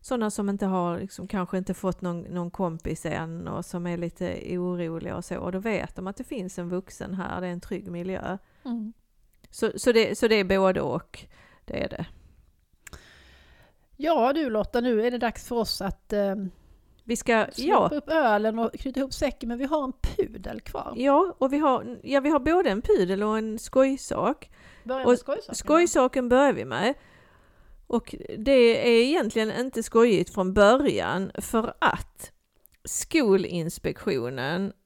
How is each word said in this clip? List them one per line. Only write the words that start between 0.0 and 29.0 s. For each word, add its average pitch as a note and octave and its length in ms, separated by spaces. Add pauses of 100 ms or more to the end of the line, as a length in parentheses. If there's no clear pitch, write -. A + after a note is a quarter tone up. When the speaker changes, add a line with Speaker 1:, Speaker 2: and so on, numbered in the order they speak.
Speaker 1:
Sådana A3+ 300
som G3+ 180
inte G3+ 160
har, F3 340
liksom, - 280
kanske F#3 300
inte F#3+ 160
fått F#3 280
någon, F3 200
någon F3 300
kompis E3 540
än E3 420
och - 180
som F3 220
är F3 100
lite F3 600
oroliga F3 580
och F3 100
så. - 120
Och - 140
då F#3+ 80
vet G#3 360
de F#3 120
att G3 100
det B3+ 60
finns G3 360
en F3 100
vuxen F#3 440
här, F#3 280
det F#3 60
är F3+ 40
en F3 100
trygg G3 300
miljö. F3+ 460 (280)
Speaker 2:
Mm. A#3 280 (560)
Speaker 1:
Så, - 260
så A#3+ 160
det, A3 260
så A#3+ 100
det A3 80
är G3+ 80
både F#3+ 380
och, C#3 440 (400)
det - 180
är - 60
det. - 160 (1900)
Speaker 2:
Ja C#4 380
du D4 160
Lotta, A3 320
nu A#3+ 260
är B3 40
det B3 60
dags A#3 300
för B3 80
oss - 260
att, - 320
eh, G3+ 220 (680)
Speaker 1:
Vi A#3 120
ska, A3+ 360
Speaker 2:
slå B3 160
Speaker 1:
ja. D#4+ 260
Speaker 2:
upp D4 160
ölen A3 500
och A3+ 140
knyta C4 260
ihop C4+ 140
säcken, B3+ 360
men A#3+ 80
vi C4+ 80
har D4 180
en C4 180
pudel - 600
kvar. - 360
Speaker 1:
Ja, C#4 400
och C4 160
vi C#4+ 40
har, B3+ 460
ja, C#4 160
vi C4+ 100
har D4+ 100
både D#4+ 300
en G3+ 120
pudel G3+ 420
och G#3+ 140
en A3 220
skojsak. - 880 (340)
Speaker 2:
Börjar B3+ 220
Speaker 1:
Och - 40
Speaker 2:
med B3 100
skojsaken, C#4 360
Speaker 1:
skojsaken C#4 720
börjar B3+ 240
vi A#2 120
med. C#3+ 280 (960)
Och - 280 (220)
det A#3 500
är A#3 160